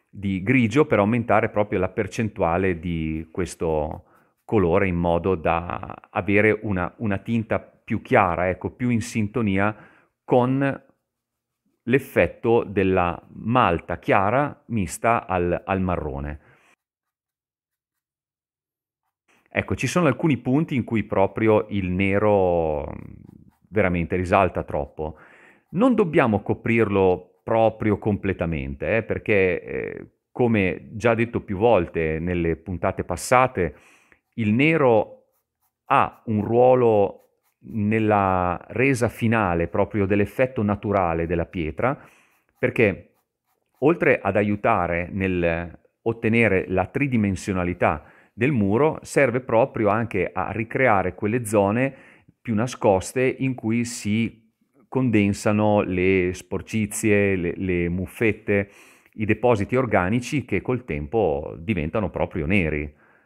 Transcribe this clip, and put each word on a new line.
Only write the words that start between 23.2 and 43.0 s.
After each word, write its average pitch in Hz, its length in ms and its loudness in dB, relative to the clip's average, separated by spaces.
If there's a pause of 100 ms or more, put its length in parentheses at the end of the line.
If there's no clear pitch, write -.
veramente 90 460 0
risalta 90 480 2
troppo. 78 540 -8 (540)
Non 233 240 2
dobbiamo 147 460 2
coprirlo 101 1080 0
proprio 110 480 2
completamente, 85 1000 -2
eh, 110 60 -2
perché, 92 600 0
eh, 60 440 -8 (240)
come 110 600 0
già 113 240 0
detto 117 260 -2
più 98 160 -6
volte 87 600 2
nelle 85 360 -2
puntate 92 480 -6
passate, 95 720 0 (600)
il 107 180 0
nero 135 640 2 (680)
ha 135 400 0
un 107 180 0
ruolo 117 760 4 (420)
nella 104 1040 0
resa 120 420 0
finale 98 580 0
proprio 101 380 0
dell'effetto 101 580 0
naturale 98 640 0
della 85 200 -2
pietra, 90 540 -4 (580)
perché 104 580 0 (640)